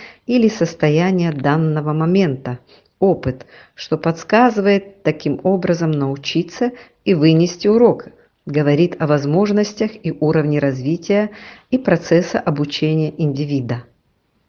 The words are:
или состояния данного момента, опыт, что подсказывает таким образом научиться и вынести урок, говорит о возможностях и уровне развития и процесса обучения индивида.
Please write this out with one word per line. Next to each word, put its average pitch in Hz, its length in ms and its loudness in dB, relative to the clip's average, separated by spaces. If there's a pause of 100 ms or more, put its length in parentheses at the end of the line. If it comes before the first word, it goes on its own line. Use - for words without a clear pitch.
(260)
или 240 240 2
состояния 170 800 0
данного 151 640 0
момента, 156 640 0 (400)
опыт, 143 480 0 (300)
что - 240 -6
подсказывает 202 1040 0
таким 160 400 -2
образом 175 480 0
научиться 147 800 -4 (340)
и 202 80 2
вынести 160 540 2
урок, 220 400 4 (400)
говорит 151 520 0
о 165 60 0
возможностях 196 840 0 (100)
и 165 100 -4
уровне 151 460 0
развития 147 720 -2 (400)
и 254 80 2
процесса 175 600 0
обучения 156 760 -2
индивида. 139 680 -4 (640)